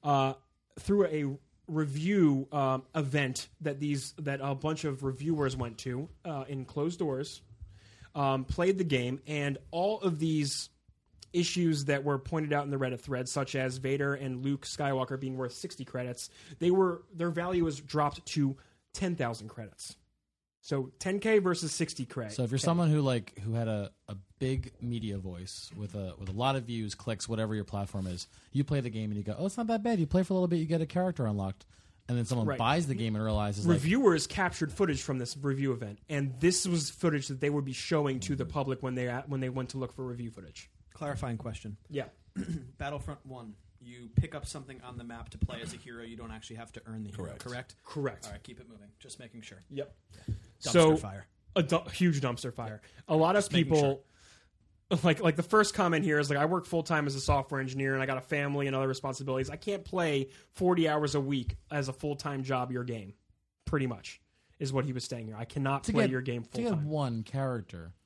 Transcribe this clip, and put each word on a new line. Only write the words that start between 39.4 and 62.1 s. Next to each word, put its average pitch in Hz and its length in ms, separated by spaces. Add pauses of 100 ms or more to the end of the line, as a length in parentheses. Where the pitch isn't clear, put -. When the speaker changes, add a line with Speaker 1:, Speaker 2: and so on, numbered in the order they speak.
Speaker 1:
went 127 200
to - 80
look 127 180
for 131 100
review 120 240
footage. - 400 (240)
Speaker 3:
Clarifying 135 440
question. 110 400 (120)
Speaker 1:
Yeah. 139 180 (280)
Speaker 3:
<clears throat> 165 420
Battlefront 143 480
One, 120 280 (260)
you 120 360
pick 156 200
up 143 100
something 131 380
on 123 140
the 117 80
map 117 240
to - 80
play 117 240
as 117 120
a 117 40
hero. 117 260
You 117 140
don't 113 140
actually 110 260
have 117 160
to 110 120
earn 110 180
the 101 80
hero, 101 160
Speaker 4:
Correct. - 180
Speaker 3:
correct? 123 300 (100)
Speaker 1:
Correct. - 400
Speaker 3:
All 104 80
right, - 100
keep 117 160
it 113 100
moving. 101 180 (120)
Just - 200
making 117 220
sure. 95 180 (100)
Speaker 1:
Yep. 139 260 (640)
Speaker 3:
Dumpster - 100
Speaker 1:
So, 156 260
Speaker 3:
fire. 98 280 (300)
Speaker 1:
a 180 80
du-, 165 200 (100)
huge 170 280
dumpster 123 320
fire. 110 280 (260)
A 156 80
lot 165 220
of 202 60
Speaker 3:
Just - 100
making 160 180
Speaker 1:
people, 139 320 (880)
Speaker 3:
sure. 175 120
Speaker 1:
like, 170 180
like, 165 160
the 170 60
first 208 300
comment 170 300
here 151 160
is, 139 100
like, 143 100
"I 151 60
work 175 200
full 165 180
time 151 240
as 135 80
a 135 60
software 139 400
engineer 135 320
and 135 100
I - 20
got 135 120
a 127 40
family 143 460
and 135 80
other 135 120
responsibilities. 135 600
I 143 60
can't 196 300
play 151 420 (280)
forty 175 340
hours 151 260
a 143 60
week 135 340 (160)
as 143 160
a 131 60
full 147 220